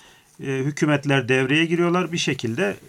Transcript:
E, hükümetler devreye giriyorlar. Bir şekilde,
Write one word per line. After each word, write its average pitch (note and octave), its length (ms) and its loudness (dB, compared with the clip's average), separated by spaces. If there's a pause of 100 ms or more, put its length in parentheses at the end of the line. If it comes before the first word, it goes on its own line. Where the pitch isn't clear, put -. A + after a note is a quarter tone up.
(400)
E, - 60 -12
hükümetler C#3 800 0
devreye C3 360 2
giriyorlar. F3 480 0
Bir E3+ 60 -2
şekilde, D3 580 -2 (120)